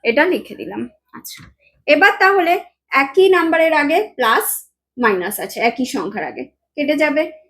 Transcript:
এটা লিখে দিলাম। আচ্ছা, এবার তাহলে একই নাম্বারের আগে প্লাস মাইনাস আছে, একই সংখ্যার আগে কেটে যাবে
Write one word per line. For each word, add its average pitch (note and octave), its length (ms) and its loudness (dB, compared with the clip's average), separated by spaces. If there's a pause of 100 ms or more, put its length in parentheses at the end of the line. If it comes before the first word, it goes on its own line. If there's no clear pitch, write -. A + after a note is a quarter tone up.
এটা A#3 140 2 (100)
লিখে - 280 -8
দিলাম। G#3 200 -12 (360)
আচ্ছা, - 240 -18 (460)
এবার F4+ 340 4
তাহলে F#4+ 320 2 (480)
একই F#4+ 340 4
নাম্বারের E4 460 2
আগে D4+ 160 0 (200)
প্লাস B3+ 280 2 (520)
মাইনাস G3+ 380 -2 (100)
আছে, - 120 -12 (120)
একই B3 160 -4 (100)
সংখ্যার F#3+ 360 -6
আগে A#2+ 120 -14 (320)
কেটে D4 280 -2
যাবে D4+ 200 0 (260)